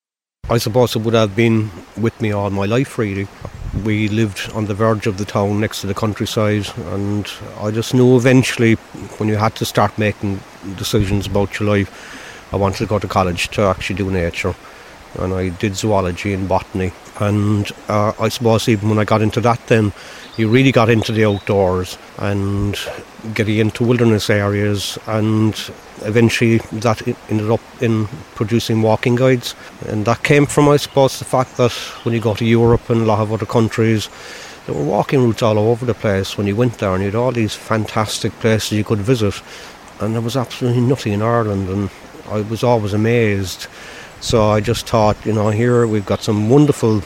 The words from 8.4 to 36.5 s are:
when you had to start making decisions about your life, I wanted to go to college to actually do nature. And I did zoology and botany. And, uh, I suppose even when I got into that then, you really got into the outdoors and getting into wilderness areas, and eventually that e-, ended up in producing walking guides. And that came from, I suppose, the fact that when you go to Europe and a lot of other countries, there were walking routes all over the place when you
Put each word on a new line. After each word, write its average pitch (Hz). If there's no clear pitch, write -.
when 107
you 107
had 110
to -
start -
making 101
decisions 101
about 98
your 107
life, -
I 98
wanted 98
to 113
go 104
to 101
college 92
to 113
actually 95
do 95
nature. 87
And 92
I 92
did 95
zoology 98
and 95
botany. 95
And, 104
uh, 104
I 110
suppose 113
even 107
when 107
I 107
got 110
into 107
that 117
then, 110
you 110
really 131
got 117
into 113
the 110
outdoors 98
and 101
getting 107
into 107
wilderness 117
areas, 101
and 110
eventually 113
that 110
e-, 120
ended 107
up 113
in 110
producing 110
walking 110
guides. 127
And 107
that 113
came 147
from, 147
I 143
suppose, -
the -
fact -
that 123
when 117
you 113
go 107
to 98
Europe 117
and 117
a -
lot 107
of 107
other 110
countries, 110
there -
were 147
walking 156
routes 117
all 107
over 113
the 120
place 98
when 104
you 101